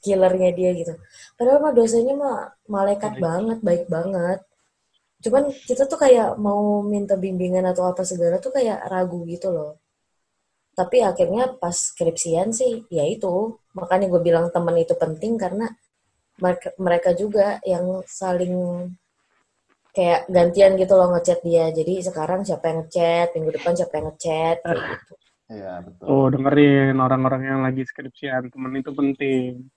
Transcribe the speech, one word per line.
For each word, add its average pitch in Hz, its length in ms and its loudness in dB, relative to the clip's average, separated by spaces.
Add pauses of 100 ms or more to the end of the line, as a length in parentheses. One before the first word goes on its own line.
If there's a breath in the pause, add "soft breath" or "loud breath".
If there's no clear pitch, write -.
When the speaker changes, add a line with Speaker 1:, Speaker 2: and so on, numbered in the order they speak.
Speaker 1:
killernya 185 480 4
dia 180 220 0
gitu. 165 220 -6 (400 loud breath)
Padahal 262 260 4
mah 302 100 0
dosennya 233 460 2
mah 277 200 -2 (300)
malaikat 202 480 -2
Speaker 2:
Baik. - 80 -4
Speaker 1:
banget, 202 380 -2
baik 175 260 0
banget. 175 540 -4 (800)
Cuman 277 280 2 (120)
kita 262 240 0
tuh 302 100 -4
kayak 247 400 6
mau 208 460 0
minta 202 320 -2
bimbingan 185 500 -2
atau 180 220 0
apa 180 160 -2
segala 175 360 0
tuh 254 120 -6
kayak 240 360 -2
ragu 180 380 -4
gitu 175 260 -6
loh. 156 280 -6 (1000)
Tapi 190 240 2
akhirnya 202 560 0
pas 175 160 -6
skripsian 170 800 -2
sih, 233 340 -2
ya 165 160 -2
itu. 196 540 -2 (160)
Makanya 185 340 0
gue 175 140 2
bilang 170 320 2
teman 170 240 0
itu 165 180 2
penting 175 400 -4
karena 214 380 -6 (640)
mereka, 180 400 -2
mereka 175 360 2
juga 202 520 0
yang 185 400 -4
saling 180 800 -4 (1080)
kayak 175 380 2
gantian 185 480 6
gitu 185 160 4
loh 185 180 6
ngechat 175 300 2
dia. 165 320 2
Jadi 170 320 -2
sekarang 185 400 -4
siapa 170 240 -4
yang 160 160 -4
ngechat, 170 480 2
minggu 160 240 -4
depan 170 160 -2
siapa 175 240 -2
yang 156 160 -4
ngechat, 160 480 -2
kayak 170 160 -2 (160)
gitu. - 220 -16 (340)
Speaker 3:
Iya, 98 320 -12
betul. 90 240 -20
Speaker 2:
Oh, 135 240 4
dengerin 139 680 4
orang-orang 131 480 0
yang 135 220 -4
lagi 131 180 -2
skripsian, 131 680 -10
temen 131 240 -10
itu 139 160 -8
penting. 135 720 -2 (120)